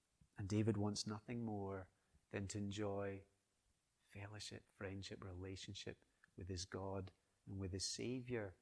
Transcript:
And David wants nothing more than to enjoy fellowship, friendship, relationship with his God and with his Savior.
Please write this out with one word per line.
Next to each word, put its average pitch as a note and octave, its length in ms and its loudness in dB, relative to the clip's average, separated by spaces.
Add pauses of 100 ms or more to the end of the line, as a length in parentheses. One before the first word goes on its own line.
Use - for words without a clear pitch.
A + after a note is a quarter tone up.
(380)
And G2+ 100 -2
David G#2+ 300 6
wants G#2 300 2
nothing A#2 360 -2
more G2 440 0 (440)
than G#2 180 2
to G#2+ 100 -2
enjoy G2 600 0 (920)
fellowship, G#2 500 -8 (160)
friendship, G2 460 -4
relationship F#2+ 720 -4 (400)
with F#2 100 -6
his F#2 180 -2
God F#2+ 440 -2 (400)
and G2+ 100 -2
with F#2+ 120 0
his F#2+ 140 0
Savior. A#2+ 760 0